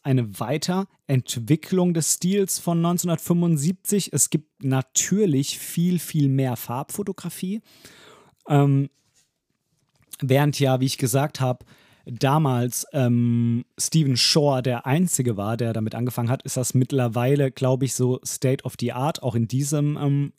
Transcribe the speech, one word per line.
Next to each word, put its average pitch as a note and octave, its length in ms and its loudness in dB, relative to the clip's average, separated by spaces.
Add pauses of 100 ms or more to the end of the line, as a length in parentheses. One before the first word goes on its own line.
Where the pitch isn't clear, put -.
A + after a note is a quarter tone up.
eine B2 360 0
Weiterentwicklung D#3+ 1500 -2
des D#3+ 220 0
Stils F#3+ 440 0
von E3+ 220 0
neunzehnhundertfünfundsiebzig. E3+ 1300 0
Es - 160 0
gibt - 340 -6
natürlich C#3 920 0
viel, F3 420 -2
viel D3 300 0
mehr C3 280 0
Farbfotografie. F#3 1040 -8 (840)
Ähm, C#3+ 420 4 (1300)
während C#3 400 2
ja, C3 200 4
wie C3 60 0
ich C3 120 -2
gesagt C3+ 420 0
hab, B2+ 260 -2 (400)
damals, C3 880 0
ähm, A#2+ 720 2 (140)
Stephen C3+ 380 0
Shore C#3+ 440 2
der A#2+ 240 -2
Einzige C3 520 0
war, G#2+ 200 -2
der A#2 160 -2
damit A2 220 -4
angefangen A#2+ 340 -2
hat, C3 140 -2
ist - 140 -6
das B2+ 160 -2
mittlerweile, B2+ 800 2
glaub C3 320 0
ich, B2+ 120 -4
so B2+ 280 0
State - 400 -2
of - 160 -10
the A#2+ 120 -2
Art, C3 320 -4
auch B2 100 -2
in A#2 140 0
diesem, D3 500 0
ähm, C#3+ 420 0